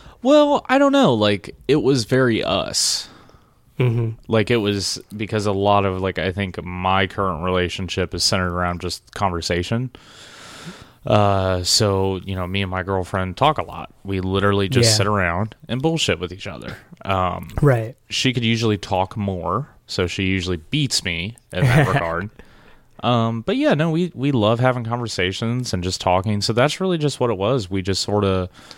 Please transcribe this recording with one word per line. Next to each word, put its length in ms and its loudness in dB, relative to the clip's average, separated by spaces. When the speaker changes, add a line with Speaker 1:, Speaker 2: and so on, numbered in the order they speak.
Speaker 1:
Well, 440 6
I 100 4
don't 140 4
know. 220 6
Like, 420 0
it 100 4
was 280 2
very 380 2
us. 640 -2
Speaker 2:
Mm-hmm. 320 0
Speaker 1:
Like, 240 2
it 60 4
was 440 0
because 300 -4
a 60 0
lot 340 4
of, 160 -2
like, 180 -2
I 120 -2
think 320 -4
my 440 0
current 360 -4
relationship 720 -2
is 100 -4
centered 300 0
around 280 -2
just 340 -10
conversation. 760 -2
Uh, 560 2
so, 600 0
you 120 -6
know, 100 -6
me 160 -4
and 80 -4
my 140 -4
girlfriend 520 -4
talk 220 2
a 60 -4
lot. 280 -14
We 180 -4
literally 480 0
just 220 4
Speaker 2:
Yeah. 60 0
Speaker 1:
sit 100 2
around 480 0
and 140 -4
bullshit 380 0
with 120 -6
each 140 -14
other. 320 -12
Um, 460 -2
Speaker 2:
Right. 360 2
Speaker 1:
she 240 0
could 120 -2
usually 320 2
talk 400 -2
more, 520 -2
so 180 -2
she 200 -2
usually 320 -2
beats 460 -2
me 340 -6
in 120 -2
that 240 4
Speaker 2:
<laughs> 40 2
Speaker 1:
regard. 380 -2
Um, 420 0
but 160 -2
yeah, 160 2
no, 160 2
we, 240 0
we 180 -2
love 280 4
having 240 2
conversations 880 -2
and 100 -2
just 180 -4
talking. 400 2
So 120 -2
that's 260 2
really 200 0
just 200 -2
what 120 0
it 80 -2
was. 280 0
We 140 -2
just 220 -2
sorta, 440 2